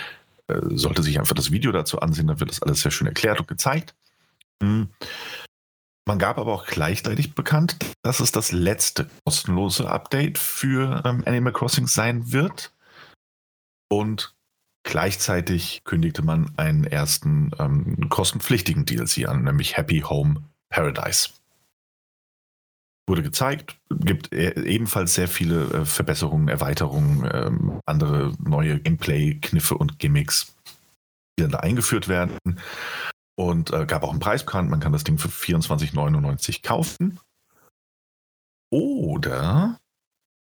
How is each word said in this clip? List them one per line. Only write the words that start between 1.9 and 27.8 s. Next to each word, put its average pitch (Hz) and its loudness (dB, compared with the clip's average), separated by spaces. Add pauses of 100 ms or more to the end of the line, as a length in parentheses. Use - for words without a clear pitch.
ansehen, 80 2
dann 76 0
wird 73 -2
das - -8
alles 73 0
sehr - 0
schön - 0
erklärt - 0
und - -6
gezeigt. - -2 (680)
Hm. 104 2 (1160)
Man 104 0
gab 98 0
aber 113 -2
auch 98 -4
gleichzeitig 101 -2
bekannt, 156 2 (240)
dass 123 0
es 117 2
das - 0
letzte 90 0 (160)
kostenlose 95 0
Update 139 -2
für, 131 0
ähm, 123 2
Animal 123 2
Crossing 123 2
sein 120 0
wird. - 0 (1120)
Und 107 -2 (500)
gleichzeitig 90 0
kündigte 82 0
man 80 2
einen 76 2
ersten, 76 0
ähm, 73 0
kostenpflichtigen 95 0
D 62 2
L 57 -2
C - 0
an, 65 0
nämlich 69 0
Happy 78 2
Home 73 0 (280)
Paradise. - 0 (1800)
Wurde 87 2
gezeigt, 135 -2 (140)
gibt - 0
e-, - 0
ebenfalls 101 0
sehr 90 2
viele, 82 0
äh, 78 0
Verbesserungen, 76 0
Erweiterungen, 71 0
ähm, - -2